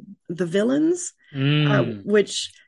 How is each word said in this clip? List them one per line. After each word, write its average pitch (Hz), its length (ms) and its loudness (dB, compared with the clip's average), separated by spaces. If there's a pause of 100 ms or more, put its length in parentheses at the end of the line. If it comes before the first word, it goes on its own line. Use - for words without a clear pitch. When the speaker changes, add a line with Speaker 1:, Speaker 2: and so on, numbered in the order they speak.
(280)
Speaker 1:
the 175 180 -4
villains, 269 680 0 (220)
Speaker 2:
Mm. 143 360 2
Speaker 1:
uh, 139 140 4 (200)
which 202 480 0 (160)